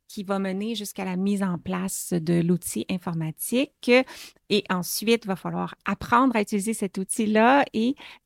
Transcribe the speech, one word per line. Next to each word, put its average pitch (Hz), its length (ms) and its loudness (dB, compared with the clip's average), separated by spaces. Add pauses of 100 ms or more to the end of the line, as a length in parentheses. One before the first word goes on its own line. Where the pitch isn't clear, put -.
qui 208 160 -10
va 196 160 -2
mener 196 340 -4
jusqu'à 202 320 -8
la 185 120 -4
mise 196 260 0
en 180 140 0
place 185 560 -4
de 170 280 2
l'outil 175 480 0
informatique ? 180 1000 -2 (580)
Et 202 200 2
ensuite, 202 560 0
il - 20 -10
va 190 80 -2
falloir 175 400 -6 (100)
apprendre 240 500 2
à 214 60 2
utiliser 208 320 -2
cet - 240 -4
outil-là 220 760 4
et 233 220 0 (300)